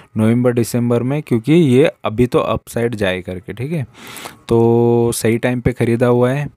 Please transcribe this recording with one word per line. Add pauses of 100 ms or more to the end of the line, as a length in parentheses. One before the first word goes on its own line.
(180)
नवंबर
दिसंबर
में,
क्योंकि
ये (140)
अभी
तो
अपसाइड
जाए
करके,
ठीक
है। (640)
तो
सही
टाइम
पे
ख़रीदा
हुआ
है